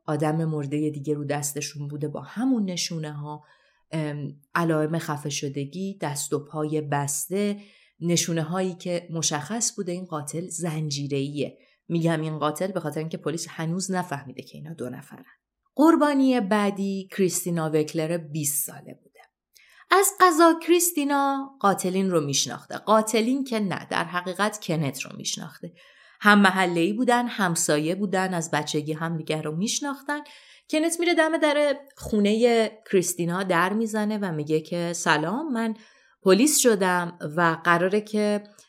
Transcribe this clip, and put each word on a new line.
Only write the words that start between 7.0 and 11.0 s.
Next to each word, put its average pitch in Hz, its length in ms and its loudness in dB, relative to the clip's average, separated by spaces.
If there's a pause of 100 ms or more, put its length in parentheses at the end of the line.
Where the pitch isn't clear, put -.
نشونه 165 420 0
هایی 180 320 -4
که 175 360 -6
مشخص 160 640 -4
بوده 180 160 -6
این 180 120 -8
قاتل 160 440 -8
زنجیره‌ایه. 143 1080 -4 (300)